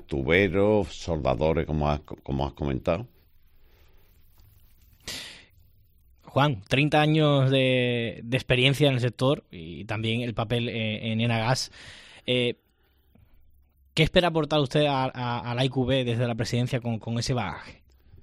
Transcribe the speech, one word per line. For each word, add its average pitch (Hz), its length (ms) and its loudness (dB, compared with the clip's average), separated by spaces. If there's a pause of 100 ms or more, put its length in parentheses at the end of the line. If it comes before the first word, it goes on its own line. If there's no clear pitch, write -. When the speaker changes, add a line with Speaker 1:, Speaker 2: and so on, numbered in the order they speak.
Speaker 1:
tuberos, 95 840 2
soldadores, 76 760 0
como 76 240 0
has, 73 120 0
como - 460 -6
has 71 60 -8
comentado. 80 560 -4 (3000)
Speaker 2:
Juan, 131 480 0
treinta 147 320 2
años 151 500 4
de, 123 720 2
de 117 140 -2
experiencia 131 520 2
en 135 60 2
el 120 60 0
sector 131 500 0
y 82 360 -12
también 113 340 -2
el 120 140 -6
papel, 120 340 -2
eh, 110 440 -4
en 110 100 0
Enagas. 117 500 0 (540)
Eh, 123 300 0 (1400)
¿qué 160 80 4
espera 175 260 4
aportar 156 320 0
usted 147 260 2
a, 131 180 0
a, 120 460 -4
a 120 40 -4
la 123 100 0
I 135 60 2
Q 131 160 0
B 131 180 0
desde 120 220 0
la 117 80 -2
presidencia 120 460 -2
con, 117 180 -4
con 117 200 -4
ese 117 140 -2
bagaje? - 500 -6 (400)